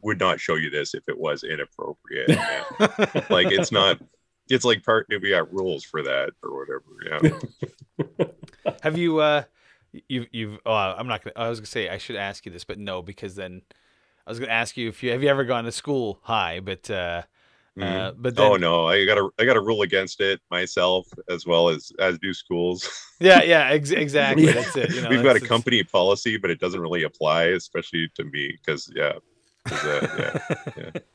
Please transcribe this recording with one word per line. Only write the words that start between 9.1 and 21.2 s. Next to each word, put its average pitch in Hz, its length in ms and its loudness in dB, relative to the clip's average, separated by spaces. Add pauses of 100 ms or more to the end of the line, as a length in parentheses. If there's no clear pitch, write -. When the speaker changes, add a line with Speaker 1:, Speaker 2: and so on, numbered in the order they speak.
Speaker 2:
uh, 151 240 2 (680)
you've, 120 220 -6
you've, 107 340 -8
oh, 110 80 0
I'm 101 360 -2
not 110 160 -6
gonna, - 100 -14
I 117 140 -6
was 117 100 -6
gonna 104 80 -16
say, 104 220 -6
I 87 100 -8
should - 180 -12
ask 98 300 -8
you 95 60 -16
this, 87 100 -16
but 92 160 -12
no, 95 240 -8
because 95 320 -14
then 92 280 -14 (640)
I - 40 -12
was 117 80 -10
gonna 117 140 -6
ask 113 240 -2
you 117 120 -4
if - 140 -12
you, 123 80 -2
have 127 140 -2
you 143 40 4
ever 139 160 4
gone 120 200 -2
to 117 80 -8
school 123 500 -4
high, 92 380 -2
but, 95 280 -10
uh, 87 340 -4 (580)
uh, - 0 -
Speaker 1:
Mm-hmm. 95 420 -4
Speaker 2:
but 123 140 -2
Speaker 1:
Oh, 104 160 6
Speaker 2:
then 92 100 4
Speaker 1:
no, 85 260 4
I 98 180 4
got 104 100 4
a, 98 120 2 (100)
I 113 60 4
got 123 120 6
a 110 40 4
rule 107 220 0
against 95 380 0
it 98 200 0 (100)
myself, 90 560 0 (220)